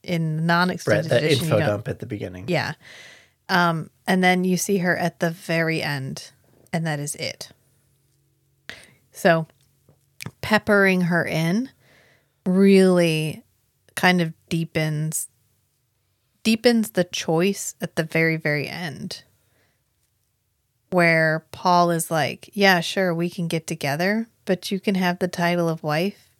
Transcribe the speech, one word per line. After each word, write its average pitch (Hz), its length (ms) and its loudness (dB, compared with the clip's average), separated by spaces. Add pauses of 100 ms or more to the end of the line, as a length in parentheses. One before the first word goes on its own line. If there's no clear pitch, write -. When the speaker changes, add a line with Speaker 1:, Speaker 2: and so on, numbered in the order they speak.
Speaker 1:
In 165 320 -2
the 156 80 -4
non-extended 170 640 0
Speaker 2:
Right, 120 160 2
that - 20 -2
Speaker 1:
edition, 156 240 0
you 135 60 0
Speaker 2:
info 110 60 4
Speaker 1:
don't - 100 0
Speaker 2:
dump 104 180 -4
at - 120 -8
the - 60 -12
beginning. 101 440 -10
Speaker 1:
Yeah. 143 240 -2 (760)
Um, 175 420 0 (160)
and 185 160 0
then 180 220 4
you 185 140 0
see 196 220 -2
her 175 180 0
at 170 240 -4
the 170 80 0
very 165 520 -4
end, 143 500 -8 (420)
and 160 120 -4
that 151 140 -4
is 147 160 -8
it. - 340 -10 (1600)
So 165 340 2 (920)
peppering 196 600 2
her 170 240 0
in 175 440 -2 (760)
really 185 1000 4 (520)
kind 180 260 2
of 160 120 -2 (160)
deepens, 156 760 -4 (1160)
deepens 226 480 2
the 180 120 0
choice 180 760 -2
at - 140 -12
the 165 80 -2
very, 160 340 0
very 147 300 -4
end, 160 560 -12 (1700)
where 160 640 2
Paul 175 400 4
is 165 200 -4
like, 143 420 -4
"Yeah, 190 280 4
sure, 185 320 -2
we 170 160 -2
can 170 180 -6
get 165 200 -4
together, 175 600 -2 (180)
but 180 260 -2
you 196 80 -4
can 202 160 -2
have 180 240 0
the 185 80 -2
title 175 420 0
of 165 140 -6
wife. 160 560 -4